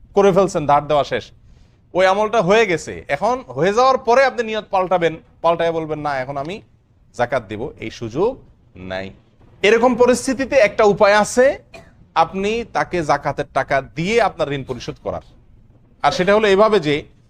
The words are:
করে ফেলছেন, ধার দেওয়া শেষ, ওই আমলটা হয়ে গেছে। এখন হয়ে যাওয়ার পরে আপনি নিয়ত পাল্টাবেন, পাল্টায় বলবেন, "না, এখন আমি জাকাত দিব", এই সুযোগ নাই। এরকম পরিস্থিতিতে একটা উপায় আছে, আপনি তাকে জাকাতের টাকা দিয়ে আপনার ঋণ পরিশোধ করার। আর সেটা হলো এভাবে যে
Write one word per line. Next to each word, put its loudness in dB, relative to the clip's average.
করে 6
ফেলছেন, 0
ধার 2
দেওয়া 2
শেষ, -6
ওই 2
আমলটা 2
হয়ে 4
গেছে। -6
এখন -4
হয়ে -2
যাওয়ার 4
পরে 2
আপনি -2
নিয়ত -6
পাল্টাবেন, 0
পাল্টায় 0
বলবেন, -6
"না, -4
এখন -8
আমি -10
জাকাত -2
দিব", -8
এই -12
সুযোগ -6
নাই। -10
এরকম 2
পরিস্থিতিতে 0
একটা 4
উপায় 4
আছে, 2
আপনি -2
তাকে -2
জাকাতের -2
টাকা -2
দিয়ে -2
আপনার -2
ঋণ -6
পরিশোধ -10
করার। -8
আর 2
সেটা 2
হলো 2
এভাবে 4
যে -2